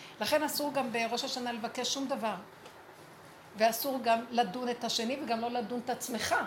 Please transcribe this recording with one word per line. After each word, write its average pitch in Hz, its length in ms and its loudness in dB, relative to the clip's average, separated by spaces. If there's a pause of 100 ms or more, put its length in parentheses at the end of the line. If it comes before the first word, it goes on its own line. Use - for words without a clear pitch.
(200)
לכן 294 220 4
אסור 294 300 0
גם 254 200 0
בראש 226 320 0
השנה 247 280 -4
לבקש 233 420 -2
שום 277 140 -2
דבר. 220 260 0 (1200)
ואסור 233 440 4
גם 226 180 6 (100)
לדון 240 380 2
את 240 160 -2
השני 233 380 0
וגם 233 180 0
לא 233 100 0
לדון 240 340 -2
את - 60 -2
עצמך. 240 440 0 (120)